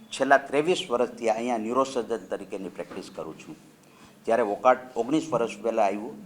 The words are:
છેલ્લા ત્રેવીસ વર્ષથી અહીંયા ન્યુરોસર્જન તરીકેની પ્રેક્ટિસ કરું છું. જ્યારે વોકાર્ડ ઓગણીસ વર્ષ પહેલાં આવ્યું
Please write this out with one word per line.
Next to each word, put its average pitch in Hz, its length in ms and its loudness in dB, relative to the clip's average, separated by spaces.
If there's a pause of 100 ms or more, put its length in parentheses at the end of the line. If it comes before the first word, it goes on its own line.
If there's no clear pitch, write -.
(120)
છેલ્લા 135 260 6
ત્રેવીસ 151 520 0
વર્ષથી 117 400 0
અહીંયા 117 280 0
ન્યુરોસર્જન 117 600 0
તરીકેની 95 520 -8
પ્રેક્ટિસ 87 460 -10
કરું 78 240 -10
છું. 78 160 -16 (720)
જ્યારે 113 180 4
વોકાર્ડ 123 360 4 (160)
ઓગણીસ 131 340 0
વર્ષ 113 320 0
પહેલાં 113 240 2
આવ્યું 104 300 -4 (100)